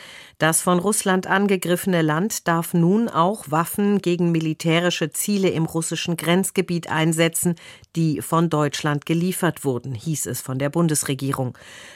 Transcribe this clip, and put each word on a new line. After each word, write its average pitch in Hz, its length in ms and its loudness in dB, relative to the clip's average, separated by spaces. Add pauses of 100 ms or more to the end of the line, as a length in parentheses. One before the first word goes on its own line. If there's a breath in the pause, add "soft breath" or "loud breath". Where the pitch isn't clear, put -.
(360 loud breath)
Das 160 240 2
von 180 180 2
Russland 190 480 0
angegriffene 180 760 2
Land 160 440 0
darf 170 280 0
nun 190 340 4
auch 175 420 0
Waffen 196 520 0
gegen 175 300 2
militärische 165 800 0
Ziele 196 360 0
im 156 160 0
russischen 165 540 -4
Grenzgebiet 175 720 0
einsetzen, 165 640 0 (420 loud breath)
die 160 240 0
von 165 300 0
Deutschland 147 560 0
geliefert 170 580 0
wurden, 131 300 -4
hieß 139 320 -6
es 113 160 -6
von 131 160 -6
der 143 100 0
Bundesregierung. 139 880 0 (400 loud breath)